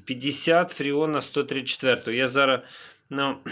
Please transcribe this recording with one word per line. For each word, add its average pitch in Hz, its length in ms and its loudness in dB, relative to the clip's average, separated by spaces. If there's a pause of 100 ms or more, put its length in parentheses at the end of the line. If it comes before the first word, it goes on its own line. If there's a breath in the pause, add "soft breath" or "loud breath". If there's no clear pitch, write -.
П'ятдесят 147 640 2
фріона 143 520 -2
сто 143 220 -2
тридцять 135 240 -6
четвертого. 120 480 0
Я 131 100 2
зараз, 131 340 4 (500 loud breath)
ну, 139 260 -2 (160)